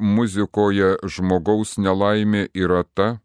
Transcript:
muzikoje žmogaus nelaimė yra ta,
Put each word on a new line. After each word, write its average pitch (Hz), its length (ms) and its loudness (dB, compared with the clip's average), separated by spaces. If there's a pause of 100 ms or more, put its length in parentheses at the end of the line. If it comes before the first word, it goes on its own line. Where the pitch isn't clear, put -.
muzikoje 101 920 2 (100)
žmogaus 92 720 -2
nelaimė 101 720 0
yra 90 320 0
ta, 98 280 -2 (140)